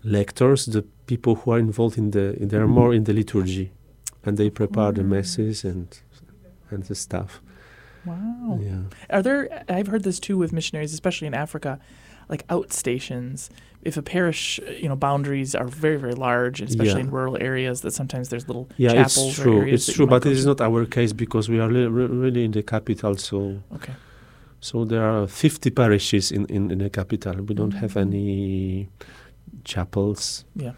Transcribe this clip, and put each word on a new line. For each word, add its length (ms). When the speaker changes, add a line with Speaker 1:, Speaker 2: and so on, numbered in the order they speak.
Speaker 1:
lectors, 600
the 160
people 300
who 160
are 60
involved 400
in 140
the, 280
they 160
are 120
more 260
in 100
the 80
liturgy, 580
and 120
they 140
prepare 420
the 100
Speaker 2:
Mm. 60
Speaker 1:
masses 560
and, 220
and 140
the 100
stuff. 460
Speaker 2:
Wow. 560
Speaker 1:
Yeah. 200
Speaker 2:
Are 120
there, 460
I've 200
heard 160
this 160
too 180
with 140
missionaries, 420
especially 320
in 80
Africa, 440
like, 160
outstations. 1000
If 140
a 60
parish, 560
you 80
know, 80
boundaries 580
are 120
very, 320
very 160
large, 460
and 100
especially 300
Speaker 1:
Yeah. 80
Speaker 2:
in 20
rural 300
areas, 400
that 120
sometimes 360
there's 180
little 220
Speaker 1:
Yeah, 140
Speaker 2:
chapels 380
Speaker 1:
it's 120
true. 160
Speaker 2:
or 40
areas 180
Speaker 1:
It's 60
Speaker 2:
that 60
you 40
Speaker 1:
true, 100
Speaker 2:
might 100
Speaker 1:
but 60
Speaker 2:
go 80
Speaker 1:
it 60
is 80
Speaker 2:
to. 40
Speaker 1:
not 120
our 260
case 260
because 380
we 100
are 100
li-, 160
re-, 80
really 200
in 80
the 100
capital. 540
So, 200
Speaker 2:
Okay. 180
Speaker 1:
so 260
there 160
are 240
fifty 440
parishes 640
in, 140
in, 240
in 80
the 120
capital. 520
We 120
don't 200
have 200
Speaker 2:
Mm. 120
Speaker 1:
any 840
chapels 800
Speaker 2:
Yeah. 240